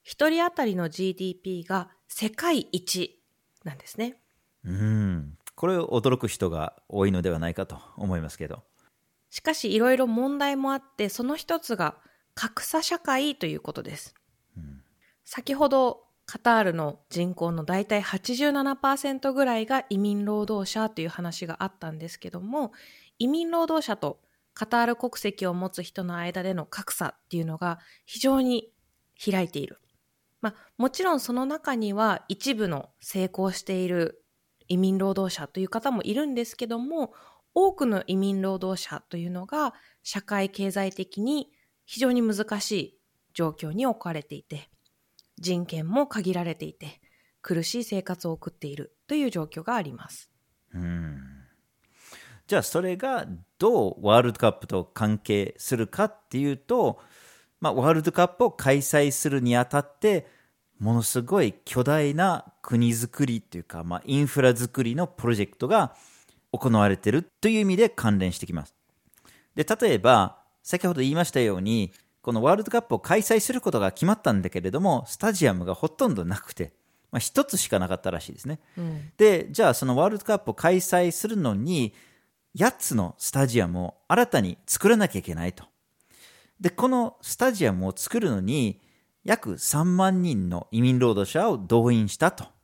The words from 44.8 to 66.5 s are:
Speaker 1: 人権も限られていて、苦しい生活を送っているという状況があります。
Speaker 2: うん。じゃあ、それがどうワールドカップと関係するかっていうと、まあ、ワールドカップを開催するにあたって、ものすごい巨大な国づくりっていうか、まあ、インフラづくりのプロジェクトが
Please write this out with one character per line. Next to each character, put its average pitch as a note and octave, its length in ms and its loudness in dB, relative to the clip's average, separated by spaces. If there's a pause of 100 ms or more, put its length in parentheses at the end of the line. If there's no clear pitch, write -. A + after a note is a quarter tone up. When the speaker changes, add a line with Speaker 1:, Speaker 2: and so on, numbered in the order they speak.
Speaker 1:
人 F3 260 -2
権 D#3+ 220 -8
も C4+ 200 0
限 F#3 260 -4
ら F3 100 -2
れ E3 120 -6
て D#3 100 -12
い D#3 80 -12
て、 - 280 -20 (400)
苦 E3 220 -2
し A#3+ 180 -4
い - 20 -4
生 F#3+ 200 -6
活 F3+ 240 -8
を E3 60 -4
送 - 180 -12
っ - 20 -20
て - 140 -14
い C#3+ 80 -12
る - 200 -14 (120)
と D4 80 -4
い D4+ 80 2
う B3 80 0
状 E3+ 120 -4
況 D#3+ 200 -12
が A#3+ 120 -2
あ A3 60 -2
り C#3+ 120 -8
ま - 160 -16
す。 - 200 -20 (440)
Speaker 2:
う F2+ 40 -8
ん。 E2+ 420 -6 (1300)
じ G3+ 80 0
ゃ E3+ 40 4
あ、 A2 40 0
そ - 180 -2
れ F3+ 160 -2
が B3+ 280 -4 (320)
ど F#3+ 320 4
う - 180 -4
ワ A2 120 10
ー - 20 8
ル A#2+ 120 4
ド - 60 -10
カ A#2 100 6
ッ - 40 2
プ - 140 -14
と F#2 180 -2
関 G#2+ 320 0
係 G2+ 400 -2
す - 180 -6
る A2+ 120 0
か - 180 -2
っ - 240 -8
て B2 80 -4
い C#3+ 140 0
う C3+ 60 -4
と、 G#3+ 420 0 (600)
ま D#3+ 100 0
あ、 G#2 40 0
ワ B2+ 160 4
ー E3 40 8
ル D#3+ 100 0
ド F3 80 0
カ F3+ 140 4
ッ - 40 2
プ B3 160 2
を A#3+ 60 2
開 C#3 260 2
催 C#3+ 340 2
す - 180 -2
る C#3 120 0
に A#2+ 140 4
あ B2 100 4
た C#3+ 140 0
っ - 200 -6
て、 G3+ 280 2 (520)
も A2 160 2
の A#2 60 2
す A#2+ 200 -2
ご F3 200 2
い G#2+ 140 2 (100)
巨 B2+ 180 0
大 D3 300 2
な F3 480 0
国 A#2+ 300 4
づ A#2 160 -2
く - 180 -2
り A#2+ 120 0
っ G#2 40 -8
て - 160 -14
い E2+ 40 -10
う - 20 -10
か、 E2 200 -12
ま F2 140 -6
あ、 - 80 -8
イ C#3 120 0
ン C#3+ 100 2
フ C#3 140 -2
ラ B2+ 120 8
づ A#2 140 -2
く C3 160 0
り A#2 120 -2
の E3+ 120 0
プ - 200 -6
ロ A#2+ 60 4
ジ G#2 100 2
ェ G2 80 -8
ク - 60 -20
ト B2 100 -2
が F#3 280 2 (560)